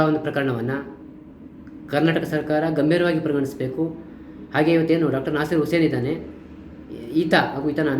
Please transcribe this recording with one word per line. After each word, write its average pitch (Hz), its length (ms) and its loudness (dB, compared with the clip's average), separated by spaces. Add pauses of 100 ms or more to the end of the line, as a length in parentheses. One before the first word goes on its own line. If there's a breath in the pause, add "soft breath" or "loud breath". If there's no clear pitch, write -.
ಒಂದು 151 180 2
ಪ್ರಕರಣವನ್ನು 135 520 -2 (1120)
ಕರ್ನಾಟಕ 160 420 2
ಸರ್ಕಾರ 151 300 0 (160)
ಗಂಭೀರವಾಗಿ 170 460 4
ಪರಿಗಣಿಸಬೇಕು. 139 580 -2 (720 loud breath)
ಹಾಗೆ 156 240 4
ಇವತ್ತೇನು 160 380 4
ಡಾಕ್ಟರ್ 151 240 -2
ನಾಸೀರ್ 156 240 2
ಹುಸೇನ್ 165 260 2
ಇದ್ದಾನೆ, 131 240 0 (1080)
ಈತ 165 120 2 (200)
ಹಾಗೂ 143 200 -2
ಈತನ 151 260 0